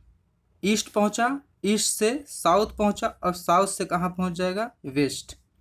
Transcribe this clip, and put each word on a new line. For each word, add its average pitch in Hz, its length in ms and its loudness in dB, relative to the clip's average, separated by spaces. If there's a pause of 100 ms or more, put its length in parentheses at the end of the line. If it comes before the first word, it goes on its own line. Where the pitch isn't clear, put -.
(640)
ईस्ट 208 260 0
पहुंचा, 233 500 0 (260)
ईस्ट 208 240 2
से 254 380 0
साउथ 196 500 2
पहुंचा 208 300 0
और - 260 -4
साउथ 180 340 2
से - 180 -4
कहाँ 175 240 -2
पहुंच 180 240 -4
जाएगा? 185 360 -2 (160)
वेस्ट, 139 500 -2 (260)